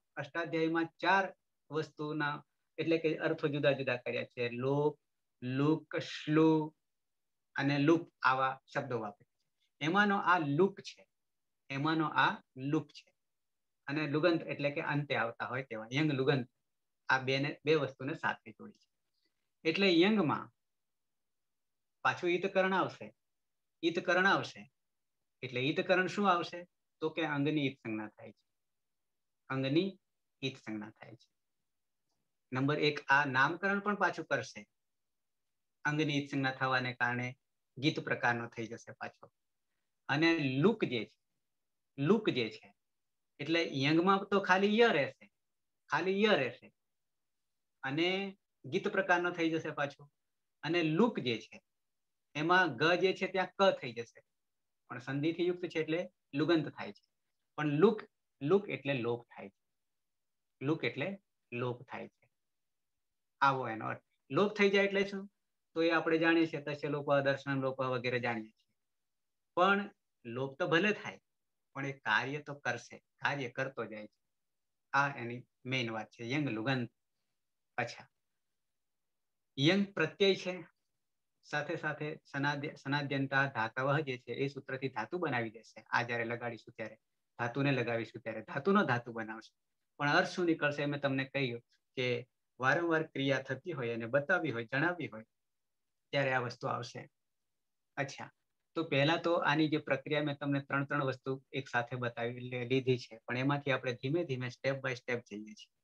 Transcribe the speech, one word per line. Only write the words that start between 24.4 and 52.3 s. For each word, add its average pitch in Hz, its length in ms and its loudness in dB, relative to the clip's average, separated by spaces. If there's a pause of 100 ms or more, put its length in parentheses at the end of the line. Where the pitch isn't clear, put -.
એટલે 123 180 -4
ઈતકરણ 180 460 2
શું 202 240 2
આવશે? 175 280 -2 (420)
તો 156 80 -2
કે 160 160 -4
અંગની 147 420 0
ઈત 135 120 -4
સંજ્ઞા 107 280 -6
થાય 113 240 -18
છે, - 140 -20 (1040)
અંગની 135 500 0 (420)
ઈત 131 160 -6
સંજ્ઞા 107 320 -10
થાય - 260 -20
છે. - 140 -20 (1200)
નંબર 139 280 0
એક, 147 200 0 (100)
આ 143 160 6
નામકરણ 165 540 0
પણ 202 160 -2
પાછું 175 300 -2
કરશે, 120 360 -6 (1200)
અંગની 147 320 0
ઈત 143 120 -4
સંજ્ઞા 135 220 -2
થવાને 127 420 -2
કારણે 123 340 -2 (500)
ગીત 139 220 0
પ્રકારનો 120 480 -2
થઈ 110 200 -8
જશે 113 240 -14
પાછો. - 400 -14 (800)
અને 156 200 2 (320)
લુક 196 240 4
જે 113 200 -4
છે, - 160 -20 (760)
લુક 175 320 2
જે 120 200 -2
છે, - 180 -16 (720)
એટલે 160 220 0 (120)
યંગમાં 165 520 4
તો 202 140 2
ખાલી 202 400 4
ય 233 80 8
રહેશે, 156 380 0 (640)
ખાલી 190 340 0
ય 208 120 6
રહેશે, 120 320 -4 (1160)
અને 185 540 -2 (280)
ગીત 165 220 -4
પ્રકારનો 175 440 2
થઈ 165 180 0
જશે 160 220 -2
પાછો. 143 380 -6 (540)
અને 165 200 0
લુક 175 360 2
જે 120 220 -2
છે, - 160 -20 (800)